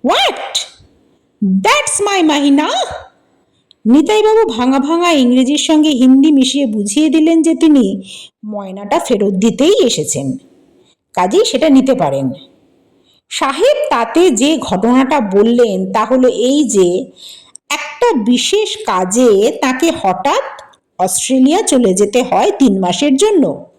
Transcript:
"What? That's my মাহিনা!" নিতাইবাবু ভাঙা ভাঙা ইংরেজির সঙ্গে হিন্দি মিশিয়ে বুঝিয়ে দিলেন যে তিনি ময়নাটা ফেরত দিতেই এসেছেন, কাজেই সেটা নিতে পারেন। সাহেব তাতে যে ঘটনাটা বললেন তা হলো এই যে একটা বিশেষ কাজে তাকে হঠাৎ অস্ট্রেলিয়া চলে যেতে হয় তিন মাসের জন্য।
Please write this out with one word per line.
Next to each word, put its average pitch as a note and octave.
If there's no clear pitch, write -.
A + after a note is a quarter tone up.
"What? C5+
That's G4+
my F#4
মাহিনা!" D4
নিতাইবাবু G#4+
ভাঙা B3+
ভাঙা E4+
ইংরেজির C4
সঙ্গে D#4
হিন্দি C4+
মিশিয়ে C4+
বুঝিয়ে G#3+
দিলেন D#4+
যে D#4+
তিনি A3+
ময়নাটা G3+
ফেরত G#3
দিতেই A#3
এসেছেন, C#3
কাজেই G3+
সেটা D4+
নিতে C4+
পারেন। C#3
সাহেব A4+
তাতে D#4
যে C4+
ঘটনাটা B3+
বললেন G3+
তা A3
হলো B3+
এই B3+
যে F#3+
একটা D4+
বিশেষ G4
কাজে G#3
তাকে C4
হঠাৎ G3+
অস্ট্রেলিয়া C4
চলে A#3+
যেতে G#3
হয় B3
তিন A#3
মাসের F#3+
জন্য। D#4